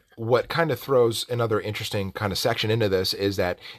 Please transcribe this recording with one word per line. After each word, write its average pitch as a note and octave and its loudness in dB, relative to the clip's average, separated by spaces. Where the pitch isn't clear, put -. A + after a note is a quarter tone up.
what A2+ 0
kinda D3+ 0
throws A#2 2
another A2+ 0
interesting G2+ -4
kinda G2+ -2
section A2+ -2
into A2 2
this F#2+ 0
is G2 0
that F2+ -2